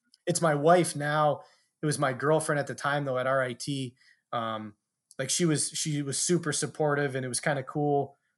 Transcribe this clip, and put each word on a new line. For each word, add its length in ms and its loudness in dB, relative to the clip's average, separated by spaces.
it's 140 0
my 120 4
wife 420 6
now. 460 2
It 40 -2
was 120 0
my 160 0
girlfriend 460 2
at 80 -4
the 80 -6
time, 300 -2
though, 120 -2
at 100 -2
R 140 2
I 120 -2
T. 420 -6
Um, 440 -6
like, 120 -6
she 160 0
was, 240 2
she 320 -4
was 160 -4
super 340 0
supportive, 640 0
and 80 -4
it 60 -6
was 100 -4
kinda 240 -2
cool 540 -2